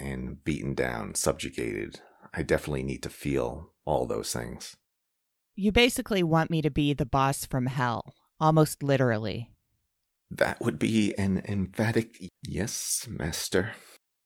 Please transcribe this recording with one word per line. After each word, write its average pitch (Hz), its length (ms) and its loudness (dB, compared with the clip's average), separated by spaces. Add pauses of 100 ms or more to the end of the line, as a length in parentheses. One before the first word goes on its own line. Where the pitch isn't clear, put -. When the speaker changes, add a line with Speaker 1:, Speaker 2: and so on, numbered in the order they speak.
Speaker 1:
and 67 420 -8
beaten 69 320 -4
down, 60 400 -4
subjugated. - 840 -4 (340)
I - 80 -4
definitely 73 400 0
need 65 200 -6
to - 80 -8
feel 65 640 -4 (120)
all 65 220 0
those 55 260 -6
things. - 440 -10 (800)
Speaker 2:
You 202 160 0
basically 220 520 4
want 165 280 4
me 160 120 2
to 147 80 2
be 143 240 2
the 139 100 0
boss 135 400 2
from 127 220 0
hell, 123 480 -2 (260)
almost 156 420 6
literally. 120 680 2 (800)
Speaker 1:
That - 300 0
would 113 180 -2
be 110 400 2
an 98 280 2
emphatic 104 840 -2 (120)
yes, - 680 -4
master. 95 640 -2 (540)